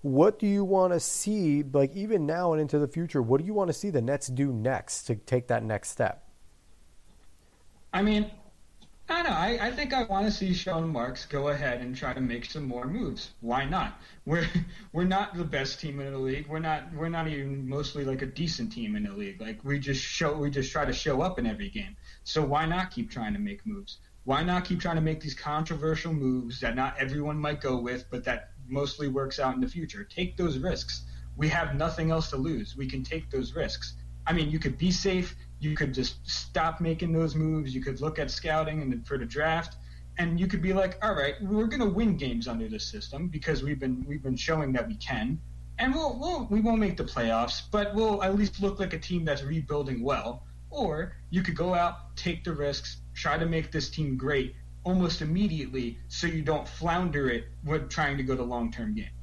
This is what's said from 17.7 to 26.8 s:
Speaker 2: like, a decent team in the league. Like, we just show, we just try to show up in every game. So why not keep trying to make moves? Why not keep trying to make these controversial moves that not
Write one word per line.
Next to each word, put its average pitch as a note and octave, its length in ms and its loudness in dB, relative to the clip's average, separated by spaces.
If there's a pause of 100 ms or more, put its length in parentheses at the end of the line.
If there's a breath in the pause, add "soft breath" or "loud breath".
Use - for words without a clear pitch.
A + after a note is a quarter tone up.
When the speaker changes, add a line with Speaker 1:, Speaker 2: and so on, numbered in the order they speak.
Speaker 2:
like, C3 160 -2
a C3+ 40 -2
decent C3 460 -2
team G#2+ 240 -2
in G#2 80 0
the G2+ 80 -2
league. G2 300 -8
Like, A2 240 -8
we C#3+ 120 0
just C3+ 240 0
show, D#3 360 0
we D3 120 0
just C#3 220 0
try D3+ 140 2
to B2+ 80 0
show C#3 280 2
up F3+ 160 0
in A#2+ 80 0
every G#2 240 -2
game. - 280 -8 (260 loud breath)
So - 180 0
why D3 240 4
not F3+ 260 0
keep A#2 200 -4
trying G#2+ 220 -2
to - 60 -2
make G3+ 280 -4
moves? G2+ 300 -8 (260 soft breath)
Why C#3 180 4
not F3+ 220 2
keep F3+ 160 0
trying E3+ 160 0
to D#3+ 60 4
make D#3 180 2
these C#3 160 -6
controversial D#3 760 0
moves B2+ 480 0
that A#2+ 160 0
not C3+ 200 0